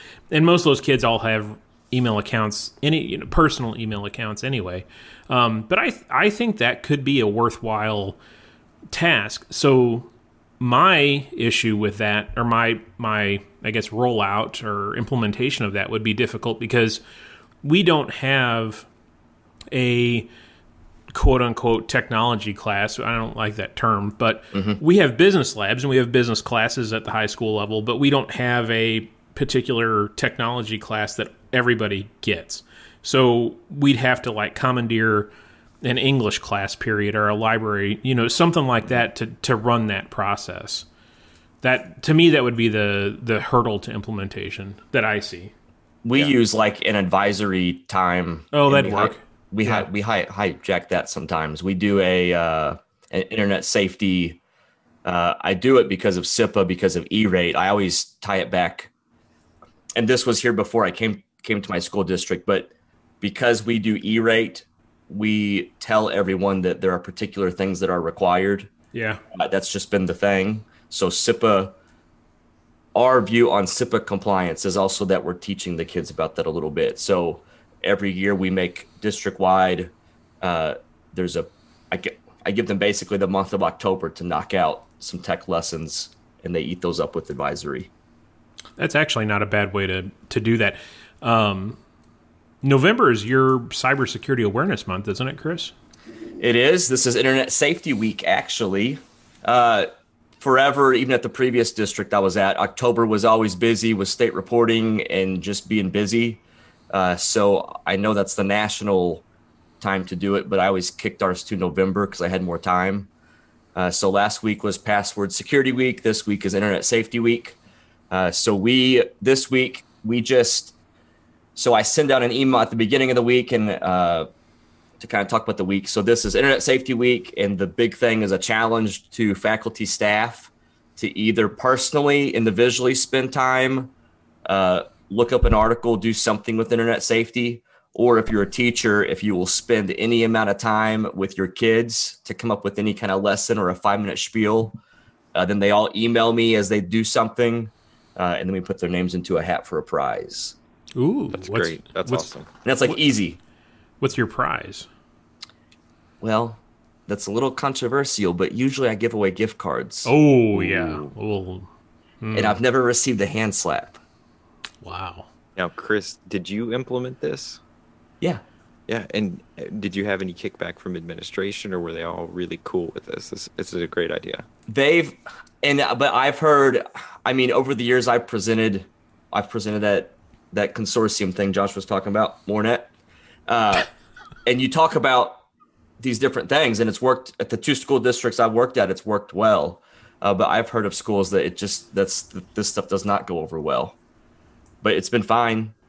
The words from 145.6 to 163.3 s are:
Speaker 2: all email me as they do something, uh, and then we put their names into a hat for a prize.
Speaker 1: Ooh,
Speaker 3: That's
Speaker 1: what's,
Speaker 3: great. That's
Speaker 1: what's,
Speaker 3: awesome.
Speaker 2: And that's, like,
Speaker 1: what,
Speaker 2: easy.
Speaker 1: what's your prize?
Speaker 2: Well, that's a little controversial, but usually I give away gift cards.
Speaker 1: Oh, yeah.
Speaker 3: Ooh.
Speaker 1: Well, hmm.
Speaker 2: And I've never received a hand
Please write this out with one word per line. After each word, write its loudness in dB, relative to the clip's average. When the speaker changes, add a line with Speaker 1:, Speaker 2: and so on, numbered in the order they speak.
Speaker 2:
all 4
email 2
me 4
as 2
they 2
do 0
something, 0
uh, 0
and -4
then -2
we -2
put -8
their -2
names -2
into -2
a -2
hat -4
for -4
a -4
prize. -6
Speaker 1:
Ooh, 0
Speaker 3:
That's -12
Speaker 1:
what's, 0
Speaker 3:
great. -8
That's -6
Speaker 1:
what's, -2
Speaker 3:
awesome. -14
Speaker 2:
And -20
that's, 0
like, 2
Speaker 1:
what, -6
Speaker 2:
easy. 2
Speaker 1:
what's -2
your 0
prize? -6
Speaker 2:
Well, -2
that's -6
a -6
little 0
controversial, -2
but -2
usually 0
I -2
give -2
away 0
gift -4
cards. -6
Speaker 1:
Oh, 6
yeah. -2
Speaker 3:
Ooh. -10
Speaker 1:
Well, -8
hmm. -6
Speaker 2:
And 0
I've 0
never 4
received 2
a 2
hand -2